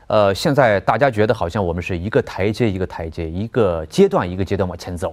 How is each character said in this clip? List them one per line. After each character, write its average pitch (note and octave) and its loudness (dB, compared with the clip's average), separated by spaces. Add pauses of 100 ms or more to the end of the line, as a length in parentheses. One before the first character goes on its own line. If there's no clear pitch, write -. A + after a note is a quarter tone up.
呃， G2+ 4
现 D3 0
在 A2+ 4
大 A2+ 0
家 C#3 4
觉 G#2+ 2
得 A#2 0
好 F2 -2
像 G2+ -2
我 E2+ 0
们 F2 -4
是 F2+ -4
一 F2 -6
个 C3 2
台 G#2+ -4
阶 A2+ 0
一 F#2 -4
个 F#2 -2
台 E2 -10
阶， D#2+ -8
一 F#2+ -6
个 F2 0
阶 G3 4
段 C#3+ 0
一 F#2 -6
个 F#2+ -2
阶 G2+ -2
段 F#2 0
往 F2+ -8
前 - -10
走， E2 -6